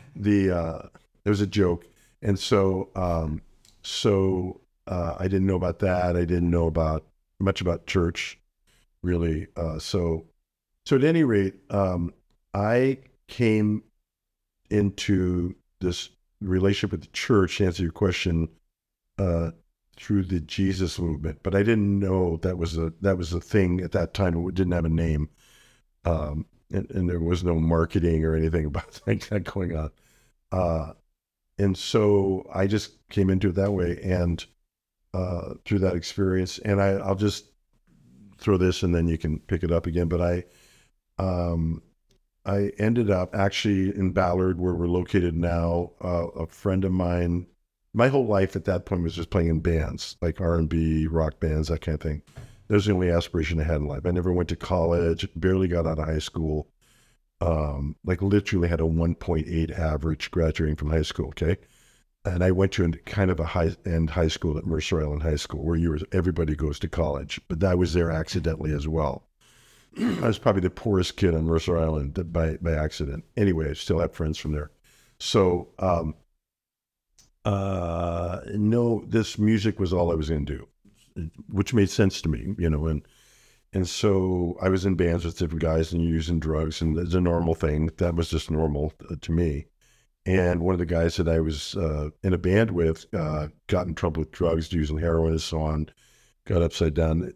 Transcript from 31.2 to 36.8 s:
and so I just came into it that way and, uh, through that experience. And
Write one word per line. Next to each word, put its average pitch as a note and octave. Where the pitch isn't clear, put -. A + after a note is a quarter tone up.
and G2
so G2+
I G2
just -
came F#2+
into F#2+
it D#2+
that G2
way F2
and, F2+
uh, F2+
through G#2
that F2+
experience. F#2
And G2